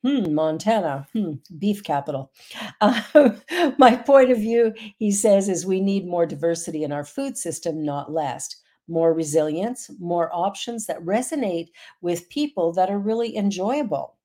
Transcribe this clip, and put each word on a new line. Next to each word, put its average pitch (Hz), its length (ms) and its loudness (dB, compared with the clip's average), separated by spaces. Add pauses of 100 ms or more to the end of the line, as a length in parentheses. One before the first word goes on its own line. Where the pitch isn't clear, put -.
Hmm, 240 300 0
Montana. 156 800 0
Hmm, 185 200 -4 (260)
beef 202 240 -2
capital. 143 520 -4
<laughs> - 60 -20 (400)
Uh, 240 480 6 (480)
"My 254 180 10
point 262 360 6
of 233 80 2
view," 226 340 2 (240)
he 208 140 0
says, 196 360 4
"is 180 180 -2
we 190 140 0
need 196 280 0
more 175 180 2
diversity 156 580 -4
in 143 80 -4
our 147 140 -6
food 277 320 -8
system, 156 460 -8
not 143 280 -6
less. 143 440 -6 (320)
More 165 260 2
resilience, 160 880 -2
more 170 340 -2
options 202 540 -6
that 160 180 -8
resonate 202 640 -4 (320)
with 175 280 -4
people 190 440 -2
that 185 160 0
are 202 80 -2
really 220 400 -4
enjoyable." 202 880 -4